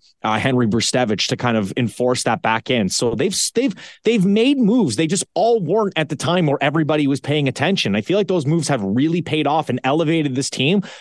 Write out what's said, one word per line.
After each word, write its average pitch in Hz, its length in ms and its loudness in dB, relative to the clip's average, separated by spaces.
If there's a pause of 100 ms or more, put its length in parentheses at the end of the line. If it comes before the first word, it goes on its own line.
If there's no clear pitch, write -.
(240)
uh, 110 160 0
Henry 123 280 2
Brustevich 113 600 0
to - 80 -2
kind 117 220 -2
of 98 180 -2
enforce 123 480 -2
that 113 180 -2
back 113 280 -2
in. 117 180 2
So 113 280 -2
they've, 180 200 -2 (200)
they've, 240 180 0 (300)
they've 214 220 2
made 226 320 4
moves. 208 380 2
They 165 120 0
just 185 260 -2
all 226 260 2
weren't 196 380 0
at 160 120 -2
the 151 60 -4
time 170 300 0
where 143 160 0
everybody 147 460 2
was 135 120 0
paying 147 280 -2
attention. 139 480 0
I 110 60 0
feel 180 160 -2
like 202 100 0
those 180 180 -2
moves 156 220 0
have 123 140 0
really 135 400 0
paid 156 260 -2
off 151 200 0
and 127 160 -4
elevated 151 520 0
this 135 140 -2
team 180 340 0 (180)